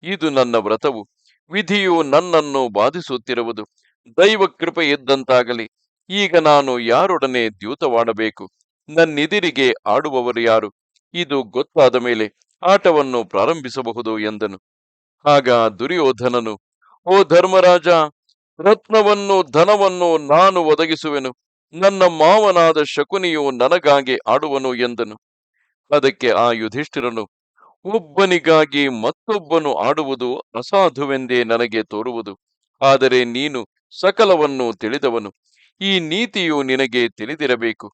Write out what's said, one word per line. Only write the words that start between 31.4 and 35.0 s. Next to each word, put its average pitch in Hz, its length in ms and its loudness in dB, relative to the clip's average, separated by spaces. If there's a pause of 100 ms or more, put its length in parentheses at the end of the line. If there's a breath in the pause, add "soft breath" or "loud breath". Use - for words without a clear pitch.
ನನಗೆ 113 380 -2
ತೋರುವುದು. 110 560 -8 (440)
ಆದರೆ 131 420 2
ನೀನು 123 420 -8 (340)
ಸಕಲವನ್ನು 151 720 0
ತಿಳಿದವನು, 113 600 -6 (480)